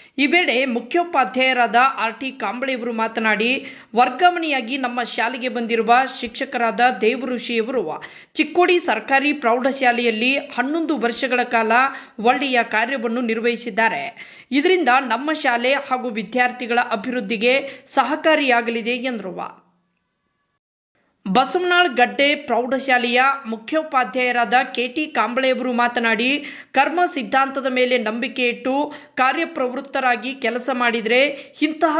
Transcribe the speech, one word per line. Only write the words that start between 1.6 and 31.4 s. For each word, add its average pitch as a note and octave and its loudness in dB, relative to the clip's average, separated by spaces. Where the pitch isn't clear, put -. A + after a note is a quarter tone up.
ಆರ್ A3 -4
ಟಿ C4 -6
ಕಾಂಬ್ಳೆ B3 -6
ಅವರು A#3+ -4
ಮಾತನಾಡಿ, A3+ 0
"ವರ್ಗಾವಣೆಯಾಗಿ C#4 2
ನಮ್ಮ B3 -4
ಶಾಲೆಗೆ A#3+ -4
ಬಂದಿರುವ A3+ 2
ಶಿಕ್ಷಕರಾದ A#3 -4
ದೇವಋಷಿಯವರು A#3 -2
ಚಿಕ್ಕೋಡಿ F4 2
ಸರ್ಕಾರಿ C4+ 0
ಪ್ರೌಢಶಾಲೆಯಲ್ಲಿ B3 2
ಹನ್ನೊಂದು D4 -2
ವರ್ಷಗಳ A#3+ -2
ಕಾಲ A3+ 0
ಒಳ್ಳೆಯ B3+ 2
ಕಾರ್ಯವನ್ನು A#3 -2
ನಿರ್ವಹಿಸಿದ್ದಾರೆ. A3+ -2
ಇದರಿಂದ D#4 2
ನಮ್ಮ C4+ -2
ಶಾಲೆ C4 0
ಹಾಗೂ B3+ -4
ವಿದ್ಯಾರ್ಥಿಗಳ A#3+ -2
ಅಭಿವೃದ್ಧಿಗೆ A#3+ -2
ಸಹಕಾರಿಯಾಗಲಿದೆ" B3 0
ಎಂದರು. A3+ -8
ಬಸವನಾಳ್ F4 2
ಗಡ್ಡೆ B3 2
ಪ್ರೌಢಶಾಲೆಯ B3 0
ಮುಖ್ಯೋಪಾಧ್ಯಾಯರಾದ B3 -2
ಕೆ B3 -2
ಟಿ D4+ -4
ಕಾಂಬಳೆಯವರು B3+ 0
ಮಾತನಾಡಿ, A#3+ 0
"ಕರ್ಮ D4 2
ಸಿದ್ಧಾಂತದ C4+ -2
ಮೇಲೆ B3+ 2
ನಂಬಿಕೆ A#3+ -2
ಇಟ್ಟು C4+ -2
ಕಾರ್ಯಪ್ರವೃತ್ತರಾಗಿ C4 -2
ಕೆಲಸ A#3 -4
ಮಾಡಿದ್ರೆ A#3+ 2